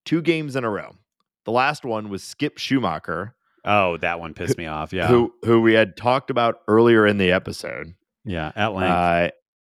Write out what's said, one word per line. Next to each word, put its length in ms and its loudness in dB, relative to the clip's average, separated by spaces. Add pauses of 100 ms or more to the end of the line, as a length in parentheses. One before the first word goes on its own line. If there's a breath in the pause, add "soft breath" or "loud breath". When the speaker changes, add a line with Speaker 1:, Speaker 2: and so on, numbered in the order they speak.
Speaker 1:
two 160 0
games 340 -2
in 80 -4
a 60 -2
row. 260 -8 (500)
The 60 -6
last 320 0
one 260 -6
was 140 -8
Skip 340 -6
Schumacher, 800 -4 (300)
Speaker 2:
Oh, 320 2
that 220 -4
one 140 -12
pissed 240 -6
Speaker 1:
who, 60 -10
Speaker 2:
me 40 -8
off. 260 -8
Yeah. 140 -2
Speaker 1:
who, 260 4 (100)
who 180 4
we 120 4
had 240 2
talked 320 -2
about 380 -2
earlier 400 6
in 100 2
the 140 2
episode. 640 -4 (320)
Speaker 2:
Yeah, 300 -6
at 180 -2
length. 180 -2
Speaker 1:
Uh, 380 2 (340)